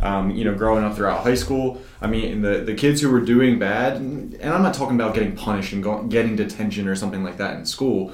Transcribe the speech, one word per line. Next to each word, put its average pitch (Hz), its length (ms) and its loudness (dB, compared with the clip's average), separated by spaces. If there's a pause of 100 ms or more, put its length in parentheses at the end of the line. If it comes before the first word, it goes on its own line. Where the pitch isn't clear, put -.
um, 98 300 0
you 95 120 -2
know, 101 120 0
growing 110 280 2
up 101 120 -2
throughout 98 280 0
high 123 120 4
school. 131 440 -2 (220)
I 113 60 -4
mean, 107 340 -2
the, 101 200 0
the 110 120 -4
kids 143 280 2
who 143 100 2
were 123 100 6
doing 120 380 6
bad, 120 380 0
and, 135 380 -8
and 147 160 -4
I'm 185 120 2
not 180 100 2
talking 127 220 0
about 110 180 0
getting 104 220 0
punished 101 380 -4
and 98 100 -4
go, 104 200 -2
getting 113 340 0
detention 101 500 -2
or 95 80 0
something 95 280 -4
like 90 140 -8
that 101 180 -4
in - 120 -10
school. 104 460 0